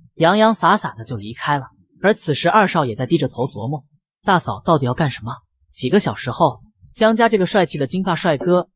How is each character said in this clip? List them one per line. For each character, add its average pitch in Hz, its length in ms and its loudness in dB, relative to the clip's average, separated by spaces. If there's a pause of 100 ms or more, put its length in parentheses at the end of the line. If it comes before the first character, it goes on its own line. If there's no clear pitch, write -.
(140)
洋 170 240 2
洋 220 160 4
洒 180 220 2
洒 - 180 -8
的 113 100 -14
就 123 120 -10
离 104 180 -12
开 147 240 -2
了。 127 80 -8 (360)
而 202 120 4
此 156 200 -2
时 170 140 -2
二 202 180 4
少 170 180 0
也 117 100 -4
在 127 120 -4
低 165 100 2
着 147 120 -2
头 127 180 -4
琢 110 220 -10
磨， 147 160 -8 (380)
大 190 160 2
嫂 104 260 -4
到 165 140 2
底 131 80 -2
要 120 80 -2
干 147 160 0
什 - 120 -12
么？ 113 100 -10 (400)
几 - 160 -6
个 196 120 4
小 113 140 -4
时 - 160 -8
后， 147 300 0 (340)
江 220 200 2
家 233 140 2
这 214 100 2
个 180 80 2
帅 190 180 2
气 156 140 -4
的 139 80 0
金 185 160 -4
发 190 120 0
帅 156 220 0
哥 175 400 0